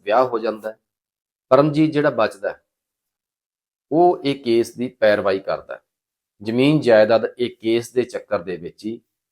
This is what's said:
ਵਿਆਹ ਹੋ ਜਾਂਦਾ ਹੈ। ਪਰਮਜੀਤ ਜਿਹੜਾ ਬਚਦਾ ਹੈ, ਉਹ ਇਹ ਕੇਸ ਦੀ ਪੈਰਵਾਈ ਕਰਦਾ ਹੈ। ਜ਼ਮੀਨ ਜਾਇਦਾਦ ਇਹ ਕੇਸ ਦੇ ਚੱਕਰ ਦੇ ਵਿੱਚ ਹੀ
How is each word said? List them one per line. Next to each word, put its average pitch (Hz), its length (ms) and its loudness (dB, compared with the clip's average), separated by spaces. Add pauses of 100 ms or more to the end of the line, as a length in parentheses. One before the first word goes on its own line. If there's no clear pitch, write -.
ਵਿਆਹ 107 200 2
ਹੋ 120 140 -4
ਜਾਂਦਾ 107 320 -8
ਹੈ। - 80 -16 (720)
ਪਰਮਜੀਤ 147 420 2
ਜਿਹੜਾ 147 200 0
ਬਚਦਾ 104 380 -4
ਹੈ, - 100 -14 (1300)
ਉਹ 175 340 2
ਇਹ 139 180 -4
ਕੇਸ 117 340 0
ਦੀ 123 140 -6
ਪੈਰਵਾਈ 101 500 0
ਕਰਦਾ - 340 -8
ਹੈ। - 60 -18 (640)
ਜ਼ਮੀਨ 131 380 2
ਜਾਇਦਾਦ 110 480 4
ਇਹ 120 240 -6
ਕੇਸ 113 400 -4
ਦੇ 123 120 0
ਚੱਕਰ 101 380 -8
ਦੇ 87 140 -10
ਵਿੱਚ 82 280 -14
ਹੀ 113 160 -10 (320)